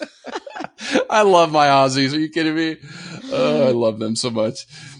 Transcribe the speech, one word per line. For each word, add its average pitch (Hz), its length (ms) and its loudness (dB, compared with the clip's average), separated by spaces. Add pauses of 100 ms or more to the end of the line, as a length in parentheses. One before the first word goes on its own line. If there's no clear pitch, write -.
(460)
<laughs> - 640 -6
I 214 120 4
love 175 280 6
my 151 180 4
Aussies. 135 460 2
Are 156 40 -2
you 156 100 -2
kidding 156 260 -2
me? 160 220 -4 (560)
Oh, 147 360 2
I - 40 4
love 113 260 0
them 110 180 -4
so 127 120 -4
much. 113 380 -4 (340)